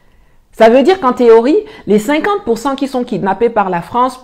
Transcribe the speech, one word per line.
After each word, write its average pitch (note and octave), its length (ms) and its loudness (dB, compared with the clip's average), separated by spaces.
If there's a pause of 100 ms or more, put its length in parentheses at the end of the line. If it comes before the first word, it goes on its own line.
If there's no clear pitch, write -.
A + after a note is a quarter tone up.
(520)
Ça A3+ 160 4
veut C4 140 4
dire F#4 180 0
qu'en B3 140 -2
théorie, A#3+ 420 4 (300)
les G#3 120 2
cinquante D4+ 460 -2
pour A3+ 140 -2
cent C4+ 180 -4
qui C4+ 100 -4
sont B3+ 180 -6
kidnappés G#3 460 -2
par G#3 200 -2
la E3+ 100 -4
France B3 440 -4